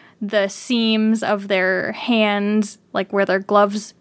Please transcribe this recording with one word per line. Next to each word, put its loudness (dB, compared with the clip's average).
the -2
seams 0
of -2
their 0
hands, 0
like, -4
where 2
their 0
gloves 0